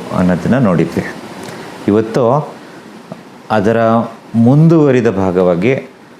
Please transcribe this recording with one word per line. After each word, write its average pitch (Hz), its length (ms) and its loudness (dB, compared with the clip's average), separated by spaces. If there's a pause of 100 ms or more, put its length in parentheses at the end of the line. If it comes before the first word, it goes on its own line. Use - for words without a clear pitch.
(160)
ಅನ್ನೋದನ್ನ 90 420 0
ನೋಡಿದ್ವಿ. 90 460 0 (840)
ಇವತ್ತು 117 680 0 (960)
ಅದರ 110 320 0 (520)
ಮುಂದುವರಿದ 139 720 4
ಭಾಗವಾಗಿ 92 840 0 (300)